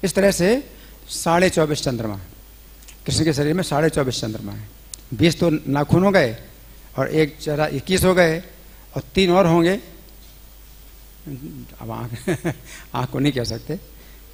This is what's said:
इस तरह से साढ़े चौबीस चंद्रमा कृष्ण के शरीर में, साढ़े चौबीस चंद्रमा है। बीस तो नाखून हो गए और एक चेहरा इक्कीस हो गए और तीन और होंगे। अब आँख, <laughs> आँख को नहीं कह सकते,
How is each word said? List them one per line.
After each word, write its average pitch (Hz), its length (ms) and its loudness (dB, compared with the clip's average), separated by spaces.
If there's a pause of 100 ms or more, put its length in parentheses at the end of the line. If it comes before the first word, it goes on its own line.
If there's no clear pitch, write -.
इस 190 100 -2
तरह 196 180 4
से 214 380 2 (400)
साढ़े 175 400 2
चौबीस 151 340 0
चंद्रमा 113 360 -4 (840)
कृष्ण 156 180 -2
के 156 100 2
शरीर 147 200 0
में, 180 100 -2
साढ़े 156 260 0
चौबीस 135 320 -2
चंद्रमा 110 300 -8
है। 104 160 -14 (460)
बीस 156 260 2
तो 175 100 4
नाखून 147 540 2
हो 202 80 4
गए 131 260 2 (600)
और 135 100 -2
एक 151 340 0
चेहरा 151 260 -2
इक्कीस 147 360 -2
हो 185 100 4
गए 170 300 2 (520)
और 131 60 -6 (140)
तीन 190 160 4
और 185 160 6
होंगे। 170 320 2 (2000)
अब 113 100 -10
आँख, 117 380 -8 (400)
<laughs> - 260 -16
आँख 123 140 -4
को 135 100 -6
नहीं 143 140 0
कह 123 100 -4
सकते, 113 360 -8 (540)